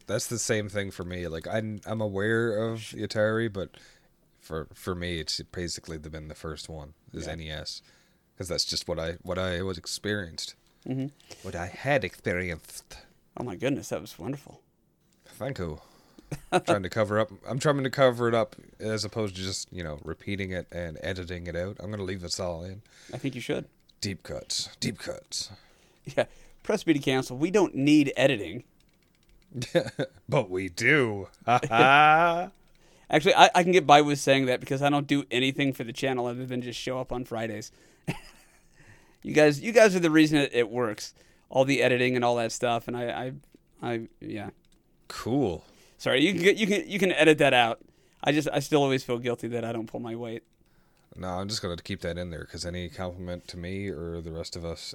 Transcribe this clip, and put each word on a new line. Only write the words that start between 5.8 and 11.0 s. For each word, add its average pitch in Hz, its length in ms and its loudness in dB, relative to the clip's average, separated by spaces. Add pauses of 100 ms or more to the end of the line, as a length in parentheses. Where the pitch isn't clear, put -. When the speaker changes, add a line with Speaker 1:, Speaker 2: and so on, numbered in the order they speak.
Speaker 1:
the, 76 120 -12
been 78 180 -12
the 76 80 -14
first 78 340 -12
one 76 240 -14 (200)
is 80 120 -10
Speaker 2:
Yeah. 80 80 -8
Speaker 1:
N 82 80 -10
E 78 80 -10
S, 78 320 -10 (560)
'cause 92 100 -8
that's 82 180 -2
just - 220 -6
what 82 120 -4
I, 82 140 -4 (100)
what 90 160 -4
I 92 240 -2
was 95 140 -6
experienced. 98 800 -6 (320)
Speaker 2:
Mm-hmm. 135 200 -4 (340)